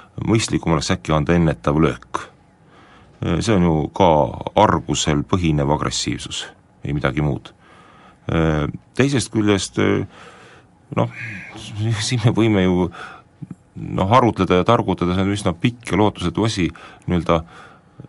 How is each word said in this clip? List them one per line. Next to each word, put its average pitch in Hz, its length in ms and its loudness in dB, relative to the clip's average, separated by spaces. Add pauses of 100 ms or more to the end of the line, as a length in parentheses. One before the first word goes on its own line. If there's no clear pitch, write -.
(260)
mõistlikum 92 480 0
oleks 78 200 -2
äkki 90 200 -4
anda 78 200 2
ennetav 78 480 2
löök. - 420 -2 (1160)
See 107 140 0
on 90 100 4
ju 82 100 4 (220)
ka 95 100 6 (480)
argusel 76 680 2
põhinev 78 480 0
agressiivsus, - 680 -6 (420)
ei - 80 -4
midagi 71 320 -2
muud. - 240 -4 (1500)
Teisest 135 360 0
küljest, 104 480 0 (1120)
noh, 117 180 -2 (880)
siin 120 240 -4
me 113 120 4
võime 104 280 4
ju, 90 240 2 (840)
noh, - 380 -2
arutleda 95 480 4
ja 87 60 0
targutada, 95 480 0
see 95 100 0
on 101 80 0
üsna 104 240 -2
pikk - 360 -4
ja 85 40 0
lootusetu 95 480 0
asi, 95 240 -2 (380)
nii-öelda 85 340 2 (680)